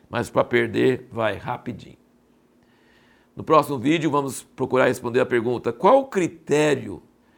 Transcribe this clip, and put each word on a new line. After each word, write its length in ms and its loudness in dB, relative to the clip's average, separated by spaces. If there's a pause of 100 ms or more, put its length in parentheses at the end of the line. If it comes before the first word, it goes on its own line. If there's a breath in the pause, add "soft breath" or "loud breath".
mas 220 -4
pra 120 2
perder 680 0
vai 240 -2
rapidinho. 640 -12 (1400 soft breath)
No 80 -14
próximo 340 2
vídeo 320 0
vamos 320 -2
procurar 440 0
responder 340 0
a 60 0
pergunta: 440 -2
qual 300 4
o 60 -4
critério 960 -2 (360 soft breath)